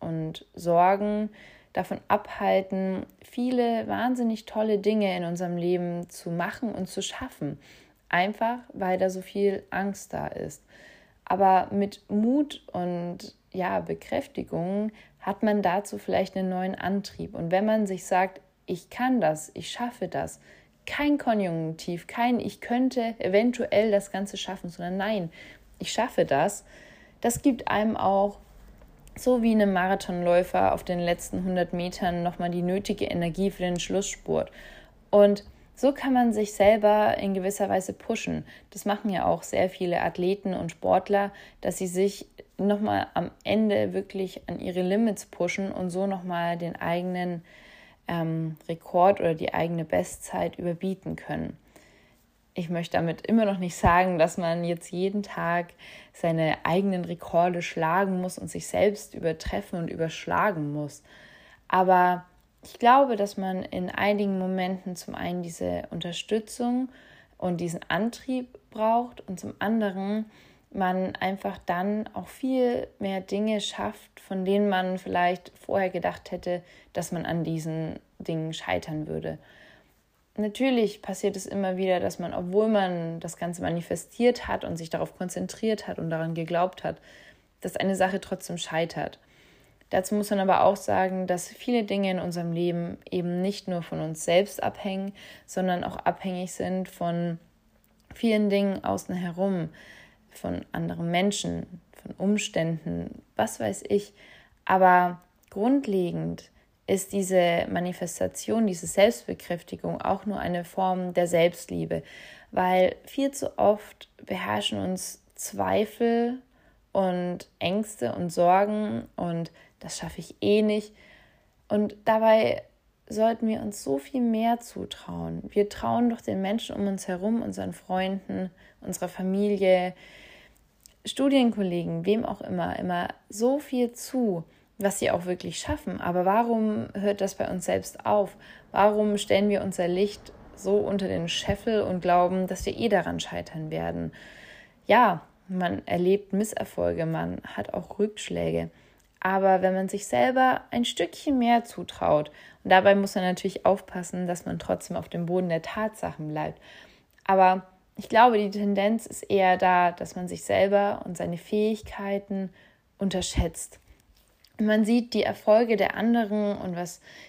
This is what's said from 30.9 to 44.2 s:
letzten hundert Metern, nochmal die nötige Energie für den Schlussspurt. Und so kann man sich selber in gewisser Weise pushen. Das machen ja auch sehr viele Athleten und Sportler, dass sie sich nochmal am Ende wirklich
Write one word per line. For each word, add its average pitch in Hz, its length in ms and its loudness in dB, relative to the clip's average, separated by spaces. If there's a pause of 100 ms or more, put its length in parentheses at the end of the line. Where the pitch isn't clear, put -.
letzten 175 460 -2
hundert 180 280 0
Metern, 175 500 -2
nochmal 175 280 -2
die 175 120 -2
nötige 196 420 -2
Energie 175 460 0
für 185 120 -8
den 180 160 0
Schlussspurt. 185 720 -2 (600)
Und 202 340 8 (300)
so 277 180 2
kann 269 200 -2
man 240 200 4
sich 208 220 -2
selber 208 640 6
in 196 160 -2
gewisser 190 340 -2
Weise 196 240 0
pushen. 202 520 -6 (260)
Das - 160 -10
machen 208 240 -2
ja 180 160 0
auch 175 160 2
sehr - 260 2
viele 180 320 -2
Athleten 185 540 -2
und 170 160 -4
Sportler, 196 600 2 (300)
dass 180 160 -4
sie 190 120 -4
sich 190 380 -2 (300)
nochmal 208 580 0
am 175 160 -4 (140)
Ende 208 480 2
wirklich 190 560 -6